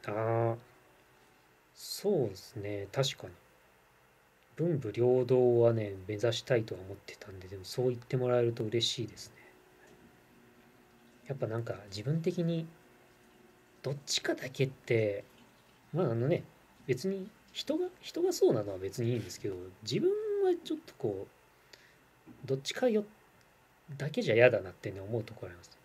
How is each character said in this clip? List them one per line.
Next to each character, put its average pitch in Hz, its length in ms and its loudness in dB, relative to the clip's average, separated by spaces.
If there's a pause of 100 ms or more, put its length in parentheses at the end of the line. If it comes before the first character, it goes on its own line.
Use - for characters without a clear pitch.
あ 107 60 -4
ー、 113 460 0 (1160)
そ 185 520 0
う 104 40 -4
で - 60 -10
す - 220 -18
ね、 101 340 -6
確 - 260 0
か - 80 -14
に。 90 80 -16 (1200)
文 160 200 2
武 107 140 -4
両 123 340 4
道 123 360 6
は 117 120 8
ね、 104 220 -2 (120)
目 107 60 -4
指 113 200 2
し - 100 -6
た 127 120 2
い 113 80 2
と 110 120 -8
は 90 60 -12
思 95 120 -12
っ 98 100 -12
て - 140 -16
た - 140 -16
ん 92 80 -14
で、 92 80 -16
で 98 100 -12
も 95 80 -14
そ 127 200 -2
う 127 40 4
言 123 80 -2
っ - 20 -12
て - 180 -4
も 123 120 0
ら 123 80 6
え 120 60 6
る 117 100 2
と 117 100 -4
嬉 113 240 0
し - 180 -4
い - 20 -12
で - 100 -16
す - 140 -18
ね。 - 100 -20 (1800)
や - 80 -8
っ - 60 -6
ぱ 113 80 0
な 113 100 -2
ん 117 60 -2
か 117 240 -6
自 101 160 -10
分 160 180 0
的 175 220 0
に 165 240 0 (1120)
ど 135 120 -4
っ - 20 -2 (100)
ち - 160 -2
か - 140 -2
だ - 140 -10
け 135 160 0
っ 131 40 -4
て、 - 540 0 (680)
ま 175 100 2
あ 123 80 2
あ - 20 0
の 117 140 0
ね、 170 160 2 (420)
別 135 220 -2
に 196 200 -4 (240)
人 - 260 -4
が、 359 100 0 (140)
人 - 200 -6
が 370 120 2
そ 359 180 6
う - 20 4
な 110 80 2
の 101 120 -4
は 92 40 -8
別 95 260 -6
に 117 100 2
い - 20 2
い - 20 0
ん 101 60 -4
で 90 80 -10
す - 80 -14
け 104 100 -4
ど、 92 60 -4 (260)
自 123 180 -2
分 359 120 4 (320)
は 370 100 4 (100)
ち 330 100 -6
ょ - 20 -2
っ 311 100 -12
と - 140 -20
こ 98 280 -4
う、 - 40 -20 (1120)
ど 135 100 0
っ 135 40 -8
ち - 140 -8
か 254 140 0
よ-、 214 160 4 (920)
だ 143 120 -4
け 247 120 -2
じ 165 100 0
ゃ 107 40 4
嫌 120 140 10
だ 104 120 2
な 92 80 -10
っ 87 40 -16
て - 160 -10
ね、 98 120 -10
思 110 180 -4
う 104 40 -6
と - 100 -12
こ - 140 -14
あ - 20 -12
り 87 60 -16
ま 90 80 -20
す。 - 220 -20